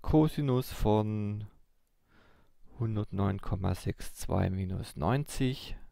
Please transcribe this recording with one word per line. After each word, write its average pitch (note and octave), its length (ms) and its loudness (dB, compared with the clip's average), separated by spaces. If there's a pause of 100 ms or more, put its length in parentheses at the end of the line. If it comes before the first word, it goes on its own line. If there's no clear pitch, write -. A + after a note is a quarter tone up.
Kosinus D3+ 680 4
von G#2+ 760 2 (1300)
hundertneun G2+ 600 -2
Komma F#2+ 340 0
sechs - 400 -6
zwei F#2 360 0
minus F#2 460 -4
neunzig C3 800 0 (160)